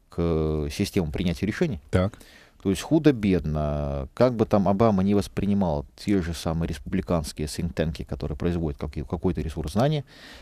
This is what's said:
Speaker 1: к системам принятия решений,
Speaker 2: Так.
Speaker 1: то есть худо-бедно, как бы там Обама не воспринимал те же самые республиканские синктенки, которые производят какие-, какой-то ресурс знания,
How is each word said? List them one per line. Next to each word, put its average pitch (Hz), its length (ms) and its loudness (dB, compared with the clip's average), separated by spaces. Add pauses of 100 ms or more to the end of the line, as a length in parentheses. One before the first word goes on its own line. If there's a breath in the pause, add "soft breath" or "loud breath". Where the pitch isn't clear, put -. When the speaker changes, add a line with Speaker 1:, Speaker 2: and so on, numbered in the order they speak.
Speaker 1:
к 78 600 0
системам 92 400 -2
принятия 87 340 -2
решений, 113 340 -2 (120)
Speaker 2:
Так. 95 220 2 (500 loud breath)
Speaker 1:
то 98 60 2
есть 95 120 0
худо-бедно, 76 1300 2
как 123 220 4
бы 107 100 4
там 101 240 4
Обама 98 340 4
не 101 120 2
воспринимал 95 720 0 (120)
те 98 240 0
же 82 120 -4
самые 82 360 -2
республиканские 82 800 -2
синктенки, 80 540 -4
которые 76 340 -6
производят 82 420 -2
какие-, 76 240 -6
какой-то 82 380 -2
ресурс 78 320 -6
знания, 143 320 0 (360 loud breath)